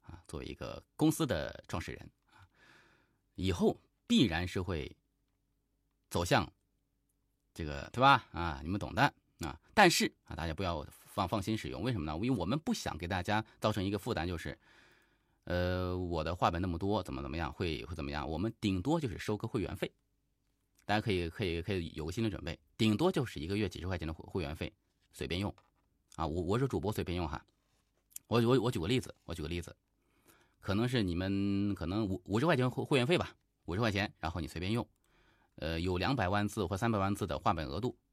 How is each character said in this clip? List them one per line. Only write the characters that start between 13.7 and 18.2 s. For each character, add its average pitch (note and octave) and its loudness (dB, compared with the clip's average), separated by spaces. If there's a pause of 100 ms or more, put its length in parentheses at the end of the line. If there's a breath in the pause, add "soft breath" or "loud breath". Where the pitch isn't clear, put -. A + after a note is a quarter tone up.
成 G2+ 0
一 F#2+ 0
个 G2+ 0
负 A#2 -2
担， E2 -2
就 F2 -4
是， - -8 (880 soft breath)
呃， F2+ 0
我 E2+ 0
的 E2 -2
画 A2 4
本 F2 0
那 F#2+ 0
么 E2 -2
多， G2 0
怎 - -8
么， C2 -6
怎 C#2 -6
么 C#2 -4
样， D#2+ -2
会， D#2 -4
会 E2+ -10
怎 D2+ -6
么 C#2 -4
样？ D2 -4